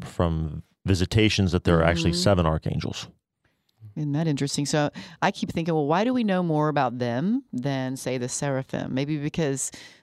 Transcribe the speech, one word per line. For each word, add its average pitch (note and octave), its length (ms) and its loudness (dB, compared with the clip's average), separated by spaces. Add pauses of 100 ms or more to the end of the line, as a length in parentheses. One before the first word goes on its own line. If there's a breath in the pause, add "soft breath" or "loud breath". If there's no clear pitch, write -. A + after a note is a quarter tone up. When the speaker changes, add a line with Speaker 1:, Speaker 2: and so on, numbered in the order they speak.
Speaker 1:
from D#2+ 640 -2 (220)
visitations, G2 680 4
that F2 120 2
there E2+ 160 6
are D#2+ 40 4
actually E2+ 280 2
Speaker 2:
Mm-hmm. E2+ 100 0
Speaker 1:
seven F2+ 240 4
archangels. - 640 -4 (880)
Speaker 2:
Isn't D3+ 160 -4
that D#3 160 0
interesting? C#3+ 380 0
So D3 240 2 (320 loud breath)
I F#3 100 2
keep - 220 -6
thinking, E3+ 200 -2
well, D#3 140 2
why E3+ 160 2
do B3+ 100 0
we B3 120 0
know F#3 180 2
more D3+ 240 2
about C3+ 320 0
them C#3+ 540 0
than, C3 420 -2
say, C3 220 -4
the B2 100 -4
seraphim? - 680 -4
Maybe C#3+ 240 -2
because C#3+ 540 -2 (320 loud breath)